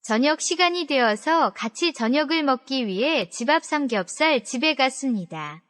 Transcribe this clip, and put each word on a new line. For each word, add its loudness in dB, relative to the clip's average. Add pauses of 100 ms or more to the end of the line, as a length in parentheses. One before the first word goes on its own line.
저녁 0
시간이 0
되어서 2
같이 -4
저녁을 0
먹기 -2
위해 -2
집 -4
앞 4
삼겹살 0
집에 -2
갔습니다. -2